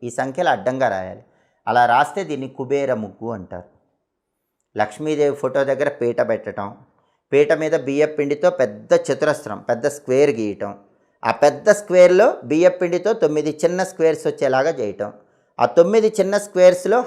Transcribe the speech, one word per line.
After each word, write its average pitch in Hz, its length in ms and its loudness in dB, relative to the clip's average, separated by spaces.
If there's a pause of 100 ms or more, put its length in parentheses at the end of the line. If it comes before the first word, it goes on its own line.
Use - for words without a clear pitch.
ఈ 120 60 -8
సంఖ్యలు 135 400 -4
అడ్డంగా 127 400 -2
రాయాలి. 92 340 -8 (440)
అలా 120 180 2
రాస్తే 143 380 0
దీన్ని 139 240 -8
కుబేర 135 460 -4
ముగ్గు 110 380 -8
అంటారు. 90 320 -12 (1120)
లక్ష్మీదేవి 147 580 -2
ఫోటో 135 280 -2
దగ్గర 135 260 -2
పీట 120 320 -2
పెట్టడం, 107 560 -6 (560)
పీట 147 200 4
మీద 156 180 -2
బియ్యపు 147 440 0
పిండితో 147 340 0
పెద్ద 120 440 -2
చతురస్రం, 143 760 -2
పెద్ద 123 180 -2
స్క్వేర్ 131 420 0
గీయటం, 101 480 -6 (480)
ఆ 113 60 0
పెద్ద 147 400 2
స్క్వేర్లో 185 720 6
బియ్యపు 165 340 2
పిండితో 175 360 -2
తొమ్మిది 151 520 -2
చిన్న 180 180 -2
స్క్వేర్స్ 160 440 -2
వచ్చేలాగా 139 420 0
చేయటం, 107 440 -6 (460)
ఆ 120 60 2
తొమ్మిది 214 540 4
చిన్న 190 180 0
స్క్వేర్స్లో 190 680 4